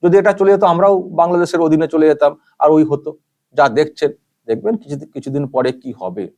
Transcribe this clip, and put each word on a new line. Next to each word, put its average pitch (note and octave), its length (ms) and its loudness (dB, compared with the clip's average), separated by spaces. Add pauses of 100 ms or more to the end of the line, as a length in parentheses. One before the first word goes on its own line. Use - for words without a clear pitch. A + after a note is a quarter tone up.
যদি F3 160 4
এটা G3 140 2
চলে G3 200 2
যেত G3 100 2
আমরাও F#3 400 2
বাংলাদেশের E3+ 580 -2
অধীনে D#3 280 0
চলে D#3 180 0
যেতাম, D3 300 2 (220)
আর D3+ 120 2
ওই D#3 140 4
হতো। D3 340 -8 (340)
যা C#3+ 160 2
দেখছেন, D3 420 -2 (360)
দেখবেন G3+ 300 -4
কিছু, C#3+ 300 -12
কিছুদিন C3+ 420 -8
পরে C3 240 -2
কি B2+ 280 -12
হবে। F#2 360 -10